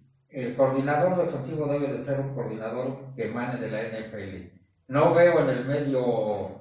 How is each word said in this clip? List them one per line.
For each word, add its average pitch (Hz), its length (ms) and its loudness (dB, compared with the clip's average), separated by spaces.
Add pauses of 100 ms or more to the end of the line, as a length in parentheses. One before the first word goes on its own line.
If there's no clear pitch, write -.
(280)
el 123 260 -6
coordinador 143 640 2
defensivo 151 500 -2
debe 143 280 0
de - 40 -6
ser 135 220 -2
un 135 140 -6
coordinador 117 840 -6
que 110 120 -4
emane 120 300 -4
de 110 120 -6
la 110 100 -4
N 113 200 -6
F 107 220 -10
L. 95 300 -12 (360)
No 143 260 4
veo 170 260 8
en 139 80 4
el 123 160 0
medio, 123 840 0 (100)